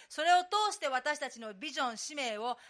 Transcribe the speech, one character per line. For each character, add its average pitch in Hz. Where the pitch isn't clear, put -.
そ 302
れ 349
を 359
通 415
し -
て 311
私 277
た 269
ち 226
の 220
ビ 233
ジ 285
ョ 247
ン、 214
使 -
命 233
を 233